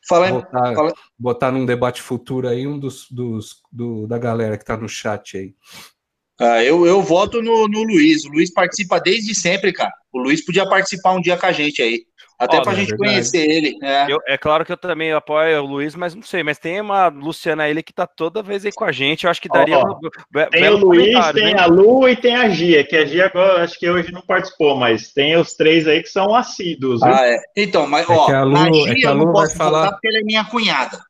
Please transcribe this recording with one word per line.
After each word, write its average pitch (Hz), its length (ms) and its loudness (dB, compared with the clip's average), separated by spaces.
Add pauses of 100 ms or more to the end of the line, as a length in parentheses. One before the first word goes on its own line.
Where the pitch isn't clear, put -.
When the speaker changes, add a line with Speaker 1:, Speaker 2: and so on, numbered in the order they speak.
Speaker 1:
Fala 180 200 2
aí, 185 60 -2
Speaker 2:
botar, 123 420 -4
Speaker 1:
fala. 156 180 0 (240)
Speaker 2:
botar 123 340 -2
num 131 140 -2
debate 123 340 -2
futuro 127 480 -8
aí 123 200 -4
um 147 100 -8
dos, 135 320 -12
dos, 120 460 -8 (160)
do, 117 340 -8
da 117 140 -6
galera 113 360 -4
que - 80 -16
tá 117 140 -6
no 110 100 -10
chat - 480 -10
aí? 95 200 -12 (840)
Speaker 1:
Ah, 117 240 2
eu, 165 220 4
eu 190 160 4
voto 196 400 0
no, 220 260 2
no 214 160 -4
Luiz. 160 400 2
O 143 60 -16
Luiz 170 240 -2
participa 180 480 -2
desde 214 320 -2
sempre, 185 400 -2
cara. 107 180 -4 (220)
O 127 60 -4
Luiz 139 260 -2
podia 190 240 -2
participar 185 440 0
um 180 80 -2
dia 175 140 0
com 180 120 -4
a 175 40 2
gente 147 300 -4
aí. 117 240 -2 (340)
Até 139 200 2
Speaker 3:
Ó, - 20 2
Speaker 1:
pra 196 120 -2
Speaker 2:
É - 20 -2
Speaker 1:
gente 196 140 -4
Speaker 2:
verdade. 196 240 -2
Speaker 1:
conhecer 165 360 0
ele, 156 300 0
né? 139 280 0
Speaker 3:
eu, 143 200 -2
é 135 100 -2
claro 156 260 0
que 170 80 -8
eu 175 60 -8
também 160 340 -6
apoio 156 520 0
o - 20 -6
Luiz, 143 300 -6
mas 175 180 -8
não 220 80 -20
sei, 175 220 -6
mas 147 160 -4
tem 175 200 -8
uma 196 280 0
Luciana 156 600 -4
ele 156 140 -2
que - 100 -18
tá 180 140 -6
toda 170 380 -8
vez 196 200 -8
aí 208 80 -4
com - 120 -8
a 180 80 -2
gente, 139 320 -2
eu 175 80 2
acho - 100 -4
que 175 80 -14
daria 160 300 4
Speaker 4:
Ó, - 20 4
Speaker 3:
um - 180 -2 (320)
be-, 151 200 0
Speaker 4:
tem 165 100 2
Speaker 3:
belo 208 160 4
Speaker 4:
o 202 120 4
Luiz, 175 180 6
Speaker 3:
comentário, 214 260 2
Speaker 4:
tem 214 160 0
Speaker 3:
hein? 208 80 0
Speaker 4:
a 180 80 4
Lu 214 420 6
e 247 80 4
tem 247 200 0
a 247 120 2
Gia, 165 360 2
que - 120 -4
a 156 120 4
Gia 170 180 2
agora, 185 380 2
acho 165 160 -8
que 175 100 -2
hoje 175 220 -2
não 180 100 -16
participou, 160 560 0
mas 117 340 0
tem 147 240 0
os 165 200 0
três 160 320 2
aí 160 160 2
que - 60 -18
são 202 260 0
assíduos, 143 680 -2
viu? 123 100 4
Speaker 1:
Ah, 131 160 4
é. 117 120 0 (160)
Então, 185 320 0
mas, 151 200 0
Speaker 2:
É 175 60 2
Speaker 1:
ó, 151 140 4
Speaker 2:
que 139 60 2
a 135 100 2
Lu, 135 100 2
Speaker 1:
na 151 140 4
Speaker 2:
é 165 60 4
Speaker 1:
Gia 147 220 2
Speaker 2:
que 147 120 0
a - 20 2
Speaker 1:
eu 139 60 2
não 156 100 2
Speaker 2:
Lu 170 80 2
Speaker 1:
posso 190 140 4
Speaker 2:
vai - 100 -8
falar 156 220 0
Speaker 1:
votar 196 140 0
porque - 140 -8
ela 220 120 -2
é 214 40 -4
minha 214 220 -2
cunhada. 196 540 -4 (100)